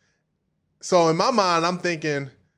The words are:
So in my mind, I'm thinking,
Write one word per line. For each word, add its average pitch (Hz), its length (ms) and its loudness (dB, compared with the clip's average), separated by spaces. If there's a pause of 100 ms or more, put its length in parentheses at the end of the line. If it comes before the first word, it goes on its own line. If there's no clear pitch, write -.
(800)
So 170 280 2
in 160 80 2
my 208 140 2
mind, 180 360 2
I'm 180 120 -2
thinking, 156 520 -6 (280)